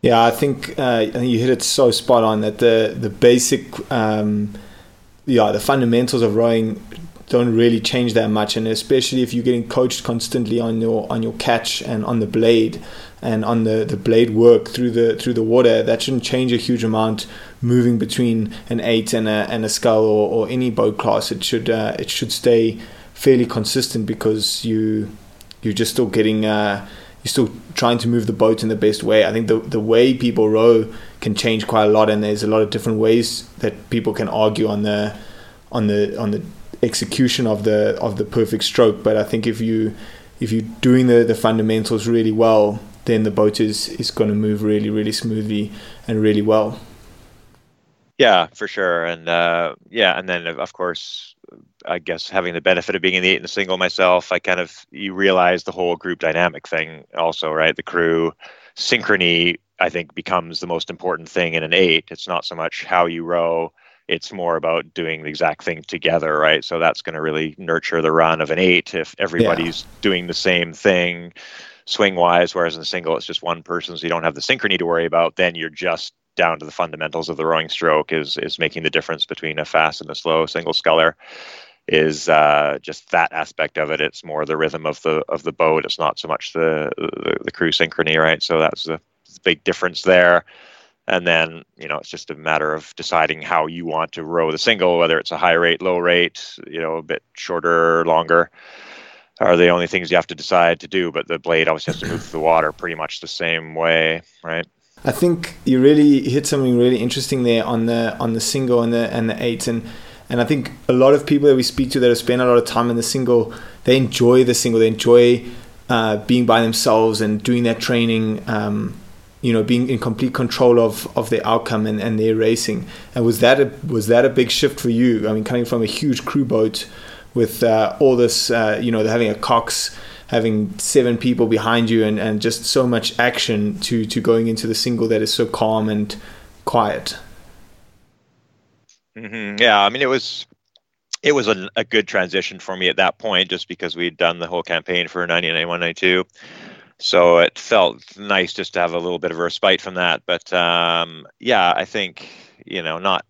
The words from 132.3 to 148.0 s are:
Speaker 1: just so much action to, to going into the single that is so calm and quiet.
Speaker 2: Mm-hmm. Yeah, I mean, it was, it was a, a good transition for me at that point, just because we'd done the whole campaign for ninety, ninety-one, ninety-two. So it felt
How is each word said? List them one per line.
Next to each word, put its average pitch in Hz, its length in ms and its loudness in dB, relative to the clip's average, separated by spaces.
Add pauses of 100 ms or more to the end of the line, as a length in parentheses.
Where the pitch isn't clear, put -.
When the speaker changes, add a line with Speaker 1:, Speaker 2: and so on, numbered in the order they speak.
Speaker 1:
just - 240 -4
so 131 200 2
much 120 320 -2
action 107 640 0
to, 113 260 -2
to 110 140 -4
going 113 280 2
into 113 200 -4
the 113 80 -2
single 117 320 -2
that 110 140 0
is 107 120 -2
so 117 120 0
calm 110 420 0
and 104 300 -4 (480)
quiet. 104 520 -2 (2000)
Speaker 2:
Mm-hmm. 107 460 -8
Yeah, 110 180 6
I 101 100 4
mean, 131 120 -4
it 135 80 0
was, - 360 -4 (800)
it 143 80 4
was 131 160 2
a, 95 280 -2
a 117 100 -2
good 107 220 0
transition 92 520 -4
for 95 160 -10
me 92 140 0
at - 80 -2
that 92 220 0
point, 95 300 -2
just - 180 -8
because 85 280 -10
we'd 85 220 -6
done 85 220 0
the 85 80 -8
whole 85 160 -6
campaign 87 440 -4
for 87 180 -6
ninety, 85 220 -2
ninety-one, 85 320 -4
ninety-two. 90 460 0 (760)
So 87 380 4
it 85 200 2
felt 90 600 -2